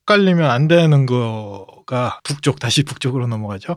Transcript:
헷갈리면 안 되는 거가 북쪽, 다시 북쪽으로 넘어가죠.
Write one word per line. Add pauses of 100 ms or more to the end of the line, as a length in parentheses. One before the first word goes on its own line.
헷갈리면
안
되는
거가
북쪽,
다시
북쪽으로
넘어가죠.